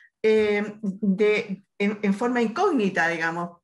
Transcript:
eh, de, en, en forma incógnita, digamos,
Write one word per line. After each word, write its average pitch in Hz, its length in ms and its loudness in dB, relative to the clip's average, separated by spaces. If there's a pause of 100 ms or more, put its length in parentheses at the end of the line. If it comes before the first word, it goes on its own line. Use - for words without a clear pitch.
(220)
eh, 214 600 2
de, 202 840 -2 (120)
en, 208 240 -2
en 196 120 2
forma 240 280 -2
incógnita, 214 680 0
digamos, 170 540 -4